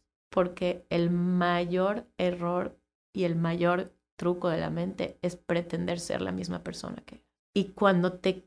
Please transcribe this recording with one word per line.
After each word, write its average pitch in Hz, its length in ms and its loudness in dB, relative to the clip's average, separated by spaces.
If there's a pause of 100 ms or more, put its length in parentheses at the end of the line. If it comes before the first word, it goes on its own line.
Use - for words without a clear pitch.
(300)
porque 180 600 0
el 170 200 4
mayor 180 960 2 (120)
error 175 580 -2 (380)
y 190 100 0
el 170 120 2
mayor 175 560 0 (260)
truco 180 300 0
de 165 120 0
la 160 100 -2
mente 180 520 -4
es 180 140 -2
pretender 175 640 -2
ser - 220 -4
la - 100 -4
misma 180 320 -6
persona - 420 -10
que. - 160 -20 (320)
Y 196 180 2
cuando 185 420 4
te 185 320 -2